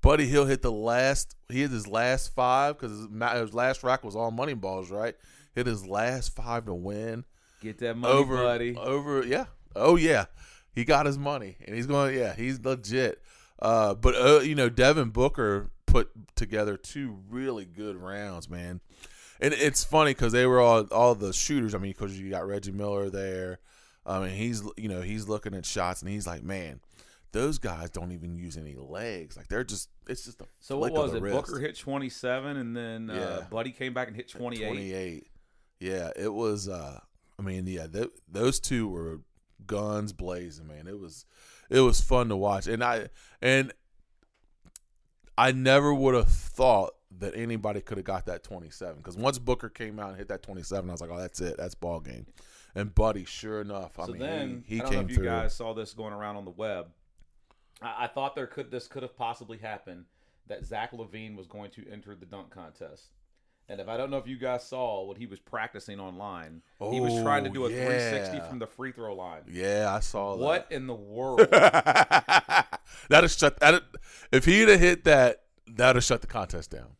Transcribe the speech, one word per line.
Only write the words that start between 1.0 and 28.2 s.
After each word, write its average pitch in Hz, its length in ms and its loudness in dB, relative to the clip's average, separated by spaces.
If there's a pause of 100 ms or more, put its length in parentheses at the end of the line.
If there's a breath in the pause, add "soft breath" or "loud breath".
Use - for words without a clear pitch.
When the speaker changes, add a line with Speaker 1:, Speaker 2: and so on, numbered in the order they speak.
Speaker 1:
he 123 120 -2
hit 143 80 0
his 110 180 -4
last 120 460 0
five 135 460 2
'cause 120 100 -8
his 107 200 -12
ma-, 113 260 -2
his 110 180 -4
last 127 300 0
rack 127 200 2
was 104 120 -10
all 113 160 -2
money 131 240 -4
balls, 95 340 -6
right? 107 260 -4 (380 soft breath)
Hit 123 140 -2
his 104 180 -4
last 117 500 -2
five 117 300 -6
to 101 80 -6
win. 104 500 -8 (380 soft breath)
Speaker 2:
Get 107 180 -12
that 117 160 -4
money, 123 180 0
Speaker 1:
Over, 135 240 4
Speaker 2:
buddy. 120 380 0
Speaker 1:
over, 135 480 -2
yeah. 147 220 -2 (300)
Oh, 139 200 8
yeah. 151 300 4 (480 soft breath)
He 120 120 -2
got 147 200 4
his 139 120 0
money, 139 480 -8
and 104 100 -10
he's 120 100 -4
going, 139 320 0
yeah, 110 160 -2
he's 123 300 -6
legit. 123 580 -2 (400 soft breath)
Uh, 110 320 4
but, 113 220 4
uh, 135 240 10
you 147 160 0
know, 127 140 4
Devin 127 420 4
Booker 107 580 0 (160)
put - 240 8 (260)
together 104 420 -2
two 123 420 -10 (100)
really 120 360 -6
good 98 320 -10
rounds, 92 520 -10
man. 87 300 -10 (600 loud breath)
And 147 140 2
it's 139 300 2
funny 156 320 4
'cause 117 160 2
they 123 160 6
were 127 120 6
all, 117 260 8
all 120 280 4
the 98 200 -4
shooters. 113 420 0
I - 20 -2
mean, 98 160 -6
'cause 98 240 -8
you 95 140 -10
got 92 160 -4
Reggie 98 240 -6
Miller 101 400 -4
there. 92 480 -8 (460 soft breath)
I 95 160 -4
mean, 92 100 -4
he's, 110 320 -6 (140)
you 107 120 -8
know, 90 120 -6
he's 104 260 -8
looking 104 260 -6
at 90 120 -10
shots, 90 360 -4
and 87 80 -10
he's 101 160 -8
like, 87 160 -8
Man, 82 380 -10 (520 soft breath)
those 139 280 -2
guys 85 300 -8
don't 90 220 -10
even 85 240 -12